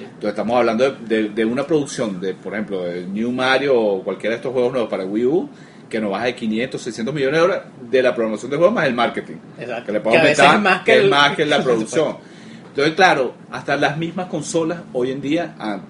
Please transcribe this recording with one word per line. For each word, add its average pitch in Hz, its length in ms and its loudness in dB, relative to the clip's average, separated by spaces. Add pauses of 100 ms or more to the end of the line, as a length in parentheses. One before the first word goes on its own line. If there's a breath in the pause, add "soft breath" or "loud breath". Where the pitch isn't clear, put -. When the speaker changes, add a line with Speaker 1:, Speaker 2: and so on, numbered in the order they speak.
Speaker 1:
Entonces - 280 -8
estamos 107 260 0
hablando 117 340 2
de, 110 320 -2
de, 104 60 -2
de 110 160 -2
una 127 200 -2
producción 127 540 -2
de, 95 140 -4
por 92 200 -10
ejemplo, 98 300 -4
de 87 220 -6
New 107 260 -4
Mario 131 480 2
o 98 240 0
cualquiera 98 280 -4
de 120 60 -2
estos 123 140 -6
juegos 123 220 0
nuevos 113 160 -2
para 95 160 -4
Wii 107 200 0
U, 185 240 2 (400 loud breath)
que 113 120 -4
no 104 80 -2
baja 104 160 -2
de 127 100 -2
quinientos, 117 460 -4
seiscientos 120 320 -6
millones 139 220 0
de 165 60 4
dólares 180 220 0 (280)
de 131 100 6
la 123 140 4
promoción 113 340 -2
de 143 80 -4
juegos 180 160 4
más 170 140 0
el 120 80 0
marketing, 104 400 -2 (240)
Speaker 2:
Exacto. 113 260 -10
Speaker 1:
que 101 60 -6
le 107 80 0
podemos 160 240 4
Speaker 2:
Que 151 40 6
a - 40 6
veces 143 140 6
Speaker 1:
aumentar, 151 120 8
Speaker 2:
es 208 60 0
más 190 160 2
que - 60 -8
Speaker 1:
que - 120 6
es - 60 6
Speaker 2:
el - 80 6
Speaker 1:
más 143 240 4
que 160 100 0
la 147 180 2
Speaker 2:
<laughs> - 0 -
Speaker 1:
producción. 123 540 0 (520 loud breath)
Entonces, 151 260 0
claro, 156 380 4 (180)
hasta 139 260 -4
las 143 180 0
mismas 170 300 -6
consolas 165 540 -2 (140)
hoy 131 180 -2
en 139 100 -6
día 156 380 -2
han, 101 300 -6